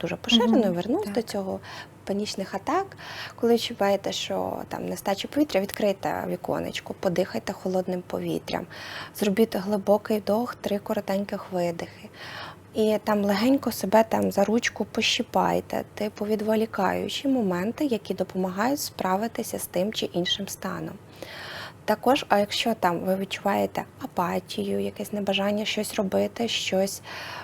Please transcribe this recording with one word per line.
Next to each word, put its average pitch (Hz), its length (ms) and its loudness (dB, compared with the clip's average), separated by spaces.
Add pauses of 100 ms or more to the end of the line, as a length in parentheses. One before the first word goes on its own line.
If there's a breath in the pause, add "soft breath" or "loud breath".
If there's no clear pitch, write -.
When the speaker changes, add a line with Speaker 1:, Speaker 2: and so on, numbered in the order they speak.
Speaker 1:
дуже 170 160 -4
поширено, 233 420 6
Speaker 2:
Мгм, 196 140 4
Speaker 1:
вернусь 233 320 0
Speaker 2:
так. 202 100 -6
Speaker 1:
до 233 80 0
цього, 190 380 -4 (440 loud breath)
панічних 202 500 -4
атак, 359 420 -2 (400 loud breath)
коли 233 180 6
відчуваєте, 202 580 2
що 185 460 -2 (100)
там - 180 -6
нестача 190 420 -2
повітря, 294 320 2
відкрийте 190 680 -2
віконечко, - 720 -4
подихайте 196 520 0
холодним 185 500 -2
повітрям, 170 640 -4 (500 loud breath)
зробіть 214 400 4
глибокий 202 600 2
вдох, 214 360 0
три 202 240 -2
коротеньких 202 720 -4
видихи. 175 560 -4 (680 loud breath)
І 214 300 4
там 208 200 4
легенько 226 480 4
себе 214 360 6
там 202 240 2
за 196 120 6
ручку 220 400 0
пощипайте, - 1000 0 (100)
типу 208 320 -4
відволікаючі 214 1040 0
моменти, 220 560 2
які 214 300 0
допомагають 185 640 0
справитися 202 800 -2
з - 80 -8
тим 196 260 0
чи - 140 -2
іншим 185 420 -2
станом. 175 460 -6 (880 loud breath)
Також, 240 440 4
а 202 100 6
якщо 214 360 0
там 175 260 0
ви 185 160 2
відчуваєте 196 680 -2 (160)
апатію, 196 800 -2
якесь 202 320 -6
небажання 202 520 0
щось - 300 -4
робити, 208 540 0
щось, 196 540 0 (420 loud breath)